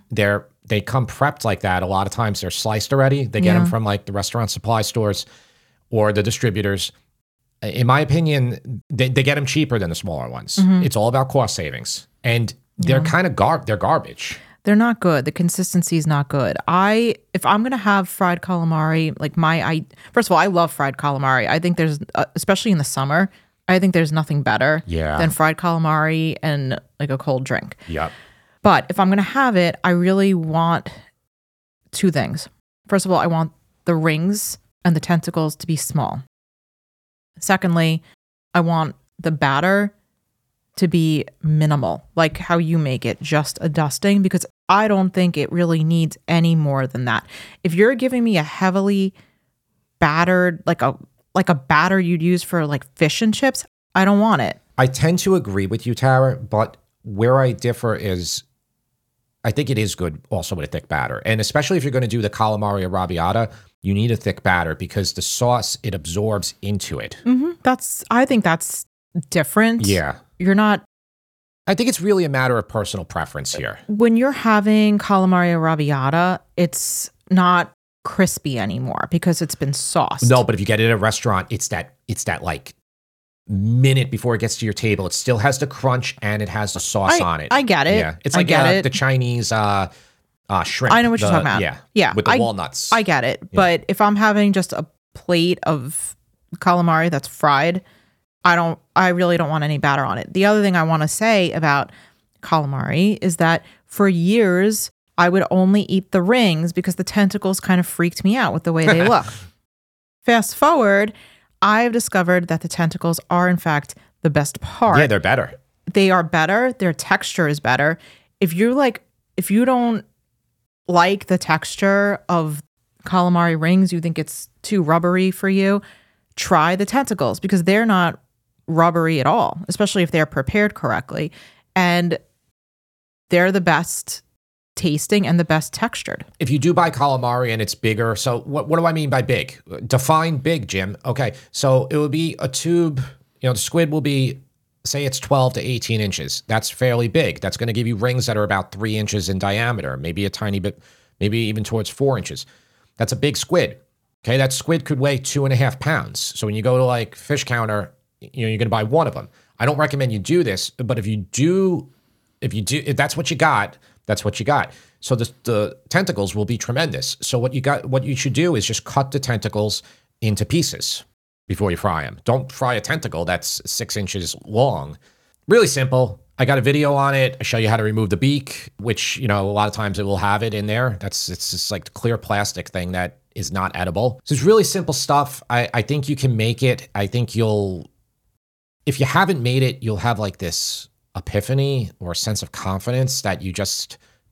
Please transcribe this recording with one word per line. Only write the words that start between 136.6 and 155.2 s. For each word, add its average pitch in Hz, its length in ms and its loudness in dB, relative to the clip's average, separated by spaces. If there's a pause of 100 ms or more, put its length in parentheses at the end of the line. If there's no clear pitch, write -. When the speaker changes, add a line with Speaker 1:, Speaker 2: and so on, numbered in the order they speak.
Speaker 1:
buy 170 160 4
calamari 123 640 0
and 110 100 -2
it's - 140 -4
bigger, 113 400 0
so 117 260 -2
what, 139 280 -6
what 165 100 2
do 170 60 0
I 165 80 2
mean 151 160 -2
by 135 120 0
big? 120 380 -4 (280)
Define 156 500 2
big, 135 300 -2
Jim. 95 280 -4 (100)
Okay, 123 280 -2 (180)
so 131 400 2
it 151 60 0
would 151 140 0
be 160 280 -2
a 127 80 -4
tube, 165 520 0 (420)
you 127 80 0
know, 123 40 0
the 110 60 -4
squid 165 320 0
will 151 100 -2
be, 135 380 0 (460)
say 143 200 -4
it's 131 140 -4
twelve 131 340 2
to 117 80 -6
eighteen 113 380 -4
inches. 92 480 -4
That's 110 220 -2
fairly 120 400 0
big. 135 320 0
That's - 160 -6
gonna 113 160 -4
give 117 140 -2
you 117 100 -2
rings 123 300 0
that 110 100 -2
are 104 60 2
about 98 280 -2
three 107 260 -4
inches 104 320 -2
in 95 80 -2
diameter, 98 600 -2
maybe 85 280 -4
a 95 40 0
tiny 101 300 -4
bit, 95 200 -6 (400)
maybe 104 200 0
even 107 260 -2
towards 110 240 -4
four 135 280 -2
inches. 73 280 -10 (520)
That's 117 140 -2
a 123 60 -4
big 143 180 -2
squid. 139 420 -2 (460)
Okay, 120 140 0
that 135 160 2
squid - 320 -2
could 165 140 -2
weigh 139 180 0
two 139 280 -4